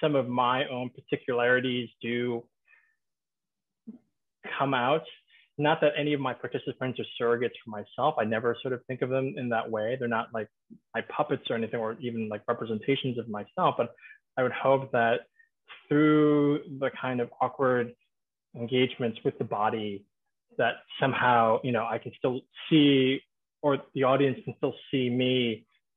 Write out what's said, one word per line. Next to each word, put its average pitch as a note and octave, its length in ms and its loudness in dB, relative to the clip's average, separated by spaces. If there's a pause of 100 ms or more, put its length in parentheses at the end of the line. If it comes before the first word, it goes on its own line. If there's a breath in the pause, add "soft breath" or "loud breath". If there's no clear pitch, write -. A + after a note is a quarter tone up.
some D3+ 140 2
of B2+ 120 2
my B2+ 400 0
own B2 220 -6
particularities B2 1000 0 (140)
do A#2+ 420 -4 (2250 soft breath)
come C#3 160 0
out. C3 300 0 (540 soft breath)
Not D3+ 240 2
that - 160 4
any D3 160 0
of C#3 80 0
my B2+ 120 -2
participants B2+ 680 -6
are G#2 40 -6 (160)
surrogates A#2+ 300 2 (120)
for A2+ 80 -16
myself. A#2+ 460 -2
I A#2+ 60 2
never A2+ 380 0
sort B2+ 120 -4
of B2 120 -8
think C3 160 -6
of B2+ 80 -2
them C3+ 260 -2
in B2 140 -6
that A#2 200 -2
way. A2 300 -2
They're A#2+ 80 -4
not, A#2 260 -2
like, A2 140 -6 (480)
my A2+ 140 -4
puppets - 400 -4
or B2 80 -2
anything, A2+ 240 -4
or A2 180 -6
even, A2+ 300 -6
like, G#2 180 -8
representations A#2+ 680 -2
of A#2 100 -8
myself. A2+ 500 -2
But A#2 160 -2 (440 loud breath)
I C3 60 0
would B2 100 -2
hope C3+ 400 2
that A#2 280 2 (680 soft breath)
through D3+ 720 4 (180)
the C3 120 -2 (100)
kind B2+ 180 -2
of A#2+ 100 -2 (120)
awkward B2+ 520 0 (600)
engagements B2 720 0
with B2+ 120 -2
the - 60 -4
body, G#2+ 600 -4 (520)
that A#2 180 0 (240)
somehow, A#2+ 600 4
you B2+ 120 -4
know, A2+ 120 0
I A2+ 120 -4
can - 200 -10
still C3 220 -2 (300)
see, C#3 500 6 (420)
or C#3 180 2 (140)
the C3+ 100 0
audience C3+ 420 4
can B2 140 -8
still C3+ 160 -2 (160)
see B2+ 180 2
me B2 560 0 (320)